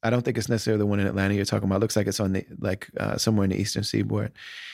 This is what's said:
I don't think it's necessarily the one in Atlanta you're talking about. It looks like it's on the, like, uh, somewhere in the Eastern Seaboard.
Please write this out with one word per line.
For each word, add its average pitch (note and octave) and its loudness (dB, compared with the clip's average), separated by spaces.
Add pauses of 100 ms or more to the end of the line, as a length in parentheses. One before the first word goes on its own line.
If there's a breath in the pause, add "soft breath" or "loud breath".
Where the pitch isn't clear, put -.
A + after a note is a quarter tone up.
I A2 2
don't A#2+ 2
think A#2+ 0
it's A2+ -4
necessarily A2 2
the G#2 2
one G2+ 2
in G2 2
Atlanta G2 2
you're G2+ 2
talking G2+ 0
about. F#2+ 2
It - 2
looks A2 0
like G2+ 2
it's G2 -2
on G2 0
the, F#2+ -2 (140)
like, F#2+ -4 (100)
uh, G#2 -2
somewhere G#2 2
in F#2+ 2
the G2 0
Eastern G#2 -2
Seaboard. G#2+ -2 (400 loud breath)